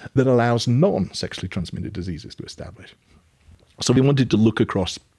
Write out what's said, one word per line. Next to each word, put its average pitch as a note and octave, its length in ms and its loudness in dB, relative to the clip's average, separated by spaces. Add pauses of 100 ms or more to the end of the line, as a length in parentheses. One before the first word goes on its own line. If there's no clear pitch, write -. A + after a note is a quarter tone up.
(140)
that C3 120 2
allows A#2+ 420 2
non-sexually C3 800 0
transmitted - 460 -8
diseases F2+ 400 -10
to - 100 -16
establish. - 500 -16 (840)
So - 140 2
we B2+ 80 6
wanted C3+ 300 2
to A2 40 4
look A2 240 4
across G2+ 380 -2 (200)